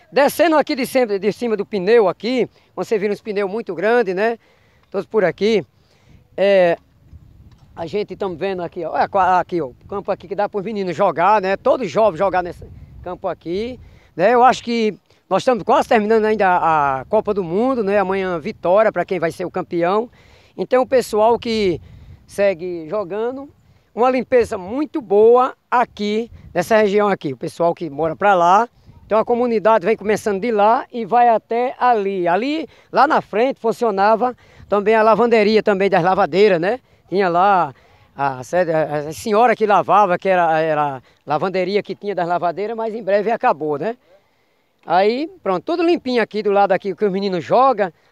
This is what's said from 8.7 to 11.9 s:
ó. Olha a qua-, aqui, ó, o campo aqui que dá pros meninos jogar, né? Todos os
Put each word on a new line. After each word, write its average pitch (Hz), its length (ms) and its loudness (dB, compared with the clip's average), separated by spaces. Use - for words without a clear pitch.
ó. 160 80 -8
Olha - 120 0
a - 40 -2
qua-, 185 320 2
aqui, 170 200 -4
ó, 143 80 -4
o 123 60 -18
campo 196 220 -6
aqui 185 160 -8
que 180 80 -12
dá 202 140 -2
pros 202 160 -8
meninos 196 320 -6
jogar, 185 440 2
né? 190 160 -2
Todos - 300 -2
os 147 60 -10